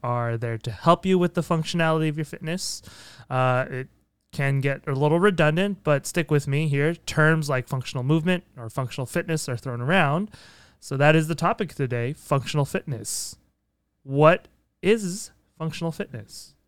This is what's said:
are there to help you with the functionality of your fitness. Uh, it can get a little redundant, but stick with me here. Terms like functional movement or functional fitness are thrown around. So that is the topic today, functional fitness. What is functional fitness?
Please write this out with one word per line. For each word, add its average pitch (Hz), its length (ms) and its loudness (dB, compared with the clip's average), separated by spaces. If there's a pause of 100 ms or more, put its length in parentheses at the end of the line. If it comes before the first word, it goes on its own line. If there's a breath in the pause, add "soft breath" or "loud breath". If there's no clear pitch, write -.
are 120 340 -2
there 113 220 -6
to 117 140 -8
help 165 340 2
you 185 120 4
with 175 160 0
the 180 60 0
functionality 160 680 0
of 147 100 -2
your 160 60 -4
fitness. - 580 -8 (480 loud breath)
Uh, 127 400 2
it 131 180 -10 (440)
can 139 280 0
get 139 280 -2
a 139 40 -2
little 147 280 2
redundant, 180 640 2
but 143 220 2
stick - 260 -2
with 143 160 2
me 147 200 0
here. 143 260 0
Terms 160 540 2
like 127 200 -2
functional 131 340 -6
movement 160 400 2 (140)
or 117 120 -12
functional 127 380 -6
fitness 165 420 -4
are 123 80 -4
thrown 123 240 -8
around. 160 520 0 (480 loud breath)
So - 160 -8
that 147 180 6
is 160 140 4
the 160 80 -4
topic 196 400 -2
today, 123 360 -4
functional 143 520 -2
fitness. - 720 -6 (680)
What 151 460 4 (340)
is 202 480 0 (260)
functional 160 360 -4
fitness? - 600 -12 (140)